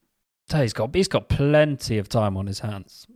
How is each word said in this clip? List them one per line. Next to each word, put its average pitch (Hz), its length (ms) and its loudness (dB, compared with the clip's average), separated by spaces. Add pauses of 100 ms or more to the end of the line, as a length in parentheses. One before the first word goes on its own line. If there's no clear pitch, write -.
(500)
so 156 120 2
he's 113 120 0
got, 113 220 -4
he's 185 120 2
got - 220 -2
plenty 143 720 2
of 98 100 -6
time 104 260 0
on 98 120 -4
his 98 120 -6
hands. 101 460 -12 (100)